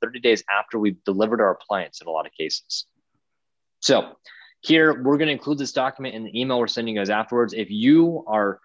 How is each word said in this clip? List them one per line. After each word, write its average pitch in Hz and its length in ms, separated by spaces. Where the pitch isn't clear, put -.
thirty 120 180
days 117 320
after 104 260
we've 104 280
delivered 107 340
our 101 120
appliance 90 500
in 80 60
a 85 40
lot 78 140
of 76 80
cases. - 520
So - 340
here, 156 420
we're 139 140
gonna 156 140
include 139 280
this 135 120
document 131 440
in 113 80
the 113 160
email 127 200
we're 117 80
sending 113 280
you 104 40
guys 98 120
afterwards. 110 420
If 107 160
you 151 580
are 104 380